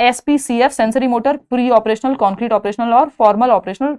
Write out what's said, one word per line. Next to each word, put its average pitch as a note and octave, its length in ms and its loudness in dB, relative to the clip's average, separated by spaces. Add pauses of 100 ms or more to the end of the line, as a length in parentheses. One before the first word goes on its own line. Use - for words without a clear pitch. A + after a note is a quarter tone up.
एसपीसीएफ, B3 680 0
सेंसरी A#3+ 360 -2
मोटर, B3 300 0
प्री B3 340 -2
ऑपरेशनल, A3+ 440 0
कॉन्क्रीट A3+ 380 -2
ऑपरेशनल G#3+ 420 -2
और C#4+ 140 2
फॉर्मल A3+ 420 2
ऑपरेशनल। G3 380 -2 (100)